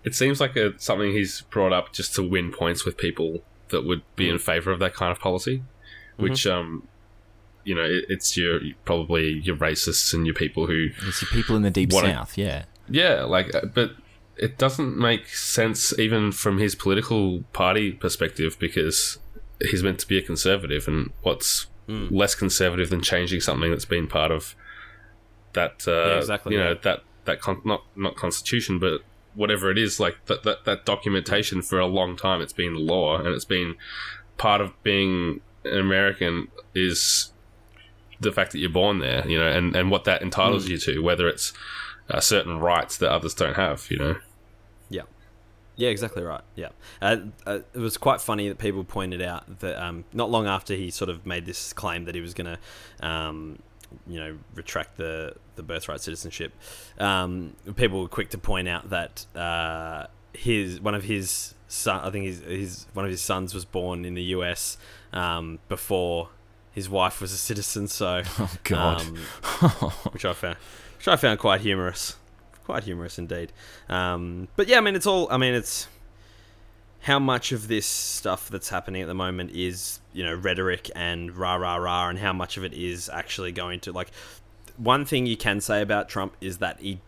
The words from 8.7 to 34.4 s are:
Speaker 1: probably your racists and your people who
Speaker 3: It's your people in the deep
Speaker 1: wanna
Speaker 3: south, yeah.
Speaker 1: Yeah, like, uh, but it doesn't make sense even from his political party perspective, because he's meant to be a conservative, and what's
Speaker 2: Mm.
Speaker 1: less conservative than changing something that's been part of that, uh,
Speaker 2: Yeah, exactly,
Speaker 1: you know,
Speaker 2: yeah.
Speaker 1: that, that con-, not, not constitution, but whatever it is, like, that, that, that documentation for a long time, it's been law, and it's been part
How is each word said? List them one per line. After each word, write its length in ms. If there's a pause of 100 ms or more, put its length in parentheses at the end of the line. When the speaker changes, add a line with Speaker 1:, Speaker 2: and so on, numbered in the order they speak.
Speaker 1:
probably 580
your 140
racists 560
and 120
your 100
people 300
who 220 (160)
Speaker 3:
It's 180
your 80
people 260
in 60
the 100
deep 220
Speaker 1:
wanna 200
Speaker 3:
south, 240
yeah. 280 (240)
Speaker 1:
Yeah, 340
like, 300
uh, 200
but 180 (460)
it 200
doesn't 400
make 320
sense 680
even 320
from 280
his 160
political 680 (100)
party 380
perspective, 680
because 580 (440)
he's 220
meant 160
to 80
be 100
a 40
conservative, 680
and 240 (100)
what's 460 (220)
Speaker 2:
Mm. 220
Speaker 1:
less 240
conservative 540
than 120
changing 400
something 300
that's 140
been 220
part 220
of 260 (1000)
that, 340
uh, 40
Speaker 2:
Yeah, 260
exactly, 360
Speaker 1:
you 60
know, 120
Speaker 2:
yeah. 120
Speaker 1:
that, 200 (200)
that 180
con-, 220
not, 200 (120)
not 220
constitution, 600
but 240 (340)
whatever 360
it 60
is, 220
like, 260
that, 180
that, 220
that 200
documentation 760
for 180
a 60
long 320
time, 240
it's 120
been 220
law, 420
and 120
it's 160
been 300 (640)
part 220